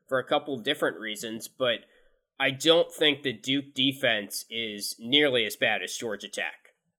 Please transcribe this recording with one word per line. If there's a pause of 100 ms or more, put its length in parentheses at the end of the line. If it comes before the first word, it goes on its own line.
for
a
couple
different
reasons,
but (560)
I
don't
think
the
Duke
defense
is
nearly
as
bad
as
Georgia
Tech. (440)